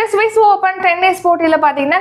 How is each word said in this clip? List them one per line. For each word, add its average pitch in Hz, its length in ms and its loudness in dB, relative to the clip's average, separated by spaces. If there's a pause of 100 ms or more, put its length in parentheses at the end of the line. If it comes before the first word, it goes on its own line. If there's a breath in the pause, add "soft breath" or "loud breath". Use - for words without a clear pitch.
(120)
சுவிஸ் 440 260 0
ஓபன் 392 420 2
டென்னிஸ் 359 480 0
போட்டியில 339 340 2
பாத்தீங்கன்னா, 285 380 0